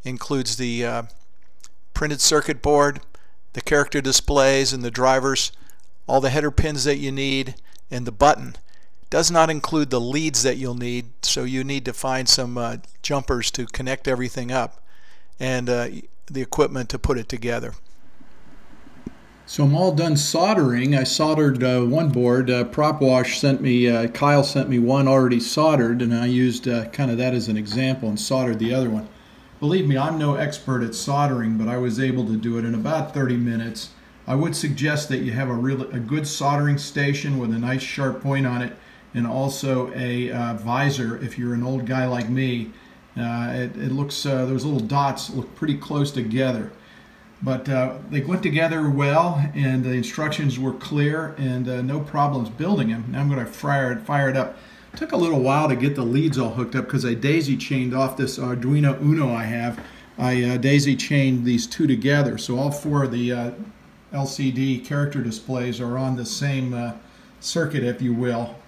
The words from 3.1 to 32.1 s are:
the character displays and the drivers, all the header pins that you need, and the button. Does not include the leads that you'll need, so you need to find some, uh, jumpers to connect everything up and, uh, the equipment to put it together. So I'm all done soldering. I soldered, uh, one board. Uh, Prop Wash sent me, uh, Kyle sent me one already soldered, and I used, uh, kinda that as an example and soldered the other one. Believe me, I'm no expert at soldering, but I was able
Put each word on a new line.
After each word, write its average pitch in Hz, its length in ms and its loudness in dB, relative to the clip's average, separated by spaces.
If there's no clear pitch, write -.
the 127 80 -6
character 147 380 2
displays 135 760 4
and 127 100 -4
the 120 80 -4
drivers, 131 600 2
all 131 140 4
the 135 80 2
header 147 220 2
pins 147 320 2
that 143 140 2
you 139 140 -4
need, 135 440 -2
and 123 160 -4
the 117 60 -6
button. 131 440 4
Does 160 220 2
not 160 180 6
include 151 400 0
the 127 100 2
leads 131 440 0
that 127 140 2
you'll 127 180 -4
need, 123 320 -4
so - 200 -2
you 131 200 -2
need 135 220 -4
to 123 80 -4
find 127 360 -2
some, 123 260 2
uh, 117 220 -4
jumpers 135 500 -2
to 123 140 -4
connect 131 420 -2
everything 123 440 -2
up 123 280 -2
and, 127 280 -2
uh, 120 200 0
the 135 140 -4
equipment 127 480 0
to 123 100 -4
put 131 180 2
it 113 100 -6
together. 117 460 -4
So - 160 0
I'm 143 120 8
all 175 200 4
done 160 200 4
soldering. 143 800 4
I 131 80 4
soldered, 151 600 4
uh, 127 180 4
one 143 280 4
board. 123 420 4
Uh, 123 140 4
Prop 147 360 2
Wash 127 380 4
sent 139 220 4
me, 123 280 6
uh, 117 200 2
Kyle 143 340 4
sent 135 260 0
me 127 80 4
one 131 300 4
already 127 320 6
soldered, 123 640 4
and 117 100 2
I 120 140 2
used, 123 400 2
uh, 120 220 0
kinda 127 260 0
that 127 180 0
as 113 140 0
an 107 100 0
example 120 520 -2
and 104 100 -2
soldered 127 400 0
the 117 160 0
other 127 160 2
one. 107 180 -4
Believe 156 280 2
me, 139 100 4
I'm 156 220 0
no 147 160 2
expert 131 480 -2
at 113 100 -6
soldering, 131 640 0
but 110 100 0
I 123 100 -2
was 123 220 -2
able 127 280 0